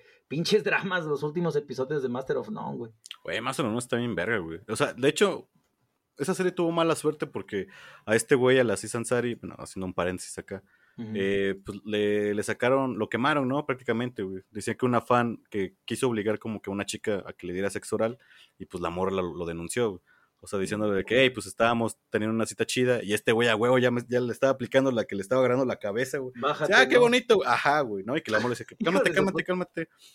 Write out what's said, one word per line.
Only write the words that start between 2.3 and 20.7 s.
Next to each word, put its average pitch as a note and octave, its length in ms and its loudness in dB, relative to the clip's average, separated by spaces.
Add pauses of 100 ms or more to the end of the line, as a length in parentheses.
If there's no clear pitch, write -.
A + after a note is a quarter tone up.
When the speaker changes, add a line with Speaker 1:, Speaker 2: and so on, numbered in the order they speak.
Speaker 1:
of - 120 -6
None, B2+ 280 -8
güey. A#2 140 -10 (300)
Speaker 2:
Güey, F#2 200 -6
Master C3 240 -2
of G#2+ 40 0
None A#2 80 0
está A#2+ 200 -2
bien A#2+ 160 -2
verga, G2 240 0
güey. E2 300 -6
O A2 80 -4
sea, C#3 180 0
de B2 140 2
hecho, - 400 2 (680)
esa E3+ 180 -2
serie F3+ 180 0
tuvo E3+ 200 0
mala E3 240 2
suerte D3+ 300 -2
porque G2 400 -6 (400)
a A2 100 4
este - 180 2
güey, B2+ 240 6
al A#2+ 120 4
Aziz G2+ 240 -4
Ansari, A#2+ 400 -2
bueno, - 240 -12
haciendo - 280 -8
un F2+ 80 -6
paréntesis F2+ 440 -2
acá, F#2+ 240 -12 (360)
Speaker 1:
Ujú. A2 160 -10
Speaker 2:
eh, G2 500 0
pues G2+ 220 -12
le, G#2 480 0
le G#2 80 -2
sacaron, B2 560 0
lo G#2+ 100 -2
quemaron, C3+ 400 0
¿no? C#3+ 160 -2
Prácticamente, B2 580 -4
güey. F#2+ 280 -8
Decía A2 240 -6
que - 100 -2
una B2 160 2
fan A#2+ 480 0
que F#2+ 280 -4 (100)
quiso B2 220 -2
obligar G#2+ 300 0
como A2 220 -8
que - 80 -10
a G2 60 -4
una G2+ 100 -4
chica G#2 420 -4
a E2+ 60 -12
que - 140 -14
le F2 80 -6
diera G2 160 -2
sexo - 260 -6
oral A2+ 220 -2 (400)
y F#2 80 -12
pues F2 160 -8
la F2 80 -2
morra F#2 220 -2
lo, F#2+ 100 0 (120)
lo F2 120 -6
denunció, E2+ 440 -2
güey. F2 120 -10 (400)
O - 40 -20
sea, G2+ 120 -4
diciéndole G#2 380 0